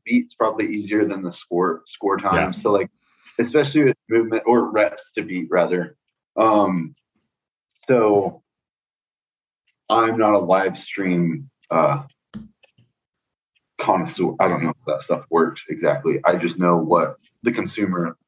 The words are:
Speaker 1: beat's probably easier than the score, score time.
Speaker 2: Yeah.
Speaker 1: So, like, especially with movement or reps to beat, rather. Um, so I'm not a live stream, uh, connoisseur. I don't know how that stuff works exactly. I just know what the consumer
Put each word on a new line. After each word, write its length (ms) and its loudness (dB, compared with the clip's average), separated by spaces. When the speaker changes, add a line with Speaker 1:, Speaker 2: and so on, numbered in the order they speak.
Speaker 1:
beat's 300 0
probably 320 -2
easier 380 -2
than 180 -6
the 80 -6
score, 560 -4
score 300 -4
time. 180 -2
Speaker 2:
Yeah. 160 0
Speaker 1:
So, 220 -2
like, 180 0
especially 460 2
with 120 2
movement 360 0
or 260 4
reps 400 -2
to 100 -6
beat, 280 -8
rather. 460 0
Um, 580 0
so 560 2
I'm 300 0
not 160 4
a 40 4
live 380 2
stream, 720 -4
uh, 320 0
connoisseur. 600 0
I 80 4
don't 140 -2
know 100 -2
how 80 -2
that 80 -8
stuff 280 -4
works 380 0
exactly. 560 -2
I 120 4
just 220 -4
know 180 4
what 400 0
the 100 0
consumer 640 -4